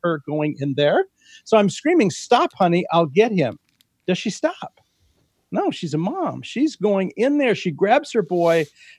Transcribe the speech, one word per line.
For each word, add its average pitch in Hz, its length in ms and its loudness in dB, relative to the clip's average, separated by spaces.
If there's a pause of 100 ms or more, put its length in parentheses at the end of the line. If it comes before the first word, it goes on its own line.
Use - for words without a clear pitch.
her 165 240 -2
going 151 320 -2
in 139 160 -4
there. 165 300 2 (400)
So 220 120 4
I'm 202 120 4
screaming, 285 420 2
"Stop, 277 420 2
honey, 175 380 2
I'll 170 140 2
get 202 260 2
him." 131 260 -2 (480)
Does 180 120 -2
she - 120 -6
stop? - 520 -8 (680)
No, 330 200 -4
she's 147 220 -8
a 151 40 -2
mom. 190 440 -6
She's 262 340 -4
going 196 400 -2
in 277 220 0
there. 254 180 0
She - 160 -4
grabs 220 400 0
her 226 100 0
boy, 170 440 2 (340)